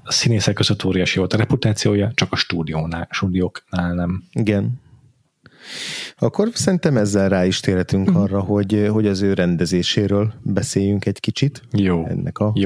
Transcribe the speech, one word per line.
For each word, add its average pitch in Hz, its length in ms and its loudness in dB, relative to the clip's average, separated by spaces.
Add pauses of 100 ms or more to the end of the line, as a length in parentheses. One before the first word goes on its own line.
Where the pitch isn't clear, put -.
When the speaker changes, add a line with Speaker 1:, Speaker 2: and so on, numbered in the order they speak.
Speaker 1:
a - 80 -10
színészek 110 420 2
között 101 300 0
óriási 92 360 0
volt 92 140 0
a 104 40 2
reputációja, 107 760 2
csak - 180 -4
a - 40 -2
stúdiónál, 82 760 -4
stúdióknál 90 840 -2
nem. 87 380 -4
Speaker 2:
Igen. 107 520 0 (1300)
Akkor 202 360 0
szerintem 165 440 0
ezzel 104 320 4
rá 92 160 2
is 92 140 0
térhetünk 95 500 0
Speaker 1:
Mhm. 85 80 4
Speaker 2:
arra, 98 220 0
hogy, 104 520 0
hogy 107 160 2
az 95 140 0
ő 98 120 2
rendezéséről 92 1080 2
beszéljünk 98 640 0
egy 98 140 -4
kicsit. - 420 -2 (100)
Speaker 1:
Jó. 90 360 2
Speaker 2:
Ennek - 320 -4
a 107 160 2
Speaker 1:
Jó, 98 100 0